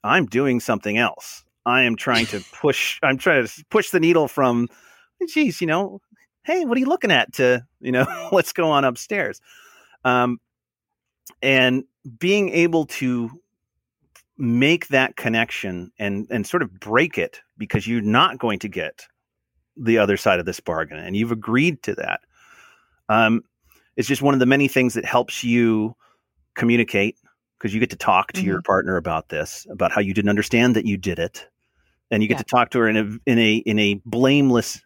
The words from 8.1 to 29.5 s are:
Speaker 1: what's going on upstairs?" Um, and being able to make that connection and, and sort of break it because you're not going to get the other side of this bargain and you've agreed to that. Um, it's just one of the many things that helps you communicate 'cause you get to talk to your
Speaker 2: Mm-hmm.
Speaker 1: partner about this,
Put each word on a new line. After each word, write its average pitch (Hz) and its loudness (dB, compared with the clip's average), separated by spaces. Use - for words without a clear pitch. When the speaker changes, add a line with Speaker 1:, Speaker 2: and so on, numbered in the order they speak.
Speaker 1:
what's 185 2
going 160 0
on 139 2
upstairs?" 131 -4
Um, 123 0
and 127 2
being 196 0
able 165 2
to 123 -4
make 135 0
that 131 0
connection 107 -4
and, 101 -4
and 107 -4
sort 175 -2
of 92 -10
break 127 0
it - -6
because 107 -6
you're 117 -2
not 127 2
going 107 -2
to 110 -8
get 85 -10
the 113 2
other 101 4
side 95 2
of 82 -6
this 90 -8
bargain 80 -6
and 90 -8
you've 117 -2
agreed 123 -2
to 104 -4
that. - -6
Um, 110 4
it's 120 -2
just 139 -2
one 139 4
of 131 2
the 123 4
many 139 4
things 127 0
that 117 -4
helps - -2
you 113 2
communicate 110 0
'cause 101 -6
you 110 -2
get 120 -2
to - -14
talk 95 0
to 95 -6
your 95 -2
Speaker 2:
Mm-hmm. 90 -10
Speaker 1:
partner 95 0
about 80 -4
this, - -8